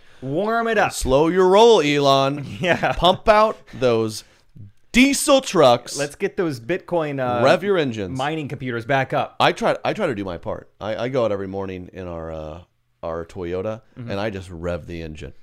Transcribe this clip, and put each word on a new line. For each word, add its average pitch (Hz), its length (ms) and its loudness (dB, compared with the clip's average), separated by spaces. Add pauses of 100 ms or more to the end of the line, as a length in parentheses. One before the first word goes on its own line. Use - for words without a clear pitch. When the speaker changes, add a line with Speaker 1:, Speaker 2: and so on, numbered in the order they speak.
(220)
Speaker 1:
Warm 208 460 -2
it 226 100 -2
up. 165 140 2
Speaker 2:
Slow 139 380 2
your 185 180 4
roll, 208 340 8
Elon. 143 720 2
Speaker 1:
<laughs> - 60 -12
Yeah. 165 340 0
Speaker 2:
Pump 180 360 2
out 214 280 4 (160)
those 113 520 0 (680)
diesel 269 480 4
trucks. 135 580 2
Speaker 1:
Let's 143 180 -6
get 196 200 -6
those 156 240 -4
Bitcoin, 156 600 -4
uh, 123 240 0
Speaker 2:
Rev 156 200 4
your 196 140 0
engines. 113 400 -4
Speaker 1:
mining 147 320 -6
computers 123 360 -8
back 135 280 -2
up. 127 260 -4
Speaker 2:
I 143 140 4
try, 170 320 -2
I 143 80 -2
try 202 140 -4
to 123 80 -4
do 98 100 -6
my 87 120 -8
part. - 320 -10 (120)
I, 104 240 -6
I 127 40 -4
go 131 140 0
out 107 80 2
every 98 160 -4
morning 95 460 -8
in 92 140 -12
our, 82 240 -10
uh, 78 300 -12 (400)
our 82 240 -8
Toyota, 95 560 -8 (160)
Speaker 1:
Mm-hmm. 117 140 -12
Speaker 2:
and 98 80 -6
I 110 100 -4
just 95 200 -10
rev 85 360 -8
the 85 160 -12
engine. 78 420 -14